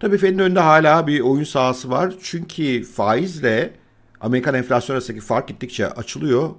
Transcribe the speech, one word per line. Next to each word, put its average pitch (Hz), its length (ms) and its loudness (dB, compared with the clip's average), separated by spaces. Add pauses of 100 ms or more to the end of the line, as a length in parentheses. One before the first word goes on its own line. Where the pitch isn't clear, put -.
Tabii 202 180 2
Fed'in 190 200 2
önünde 185 220 2
hala 156 460 6
bir 147 140 0
oyun 135 240 2
sahası 127 460 -2
var. 175 320 -2
Çünkü 151 600 -4
faizle 127 920 -2 (460)
Amerikan 127 340 -2
enflasyon 127 420 -2
arasındaki 113 280 -8
fark 120 240 -2
gittikçe - 400 -6
açılıyor. 139 720 -2